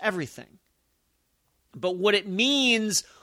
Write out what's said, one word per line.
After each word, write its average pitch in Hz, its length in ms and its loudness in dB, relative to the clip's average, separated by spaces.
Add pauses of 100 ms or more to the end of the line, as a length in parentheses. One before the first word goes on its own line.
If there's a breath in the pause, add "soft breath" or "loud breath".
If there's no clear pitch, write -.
everything. 180 560 -6 (1160)
But 180 220 -4
what 202 180 2
it 202 120 0
means 226 760 2 (200 soft breath)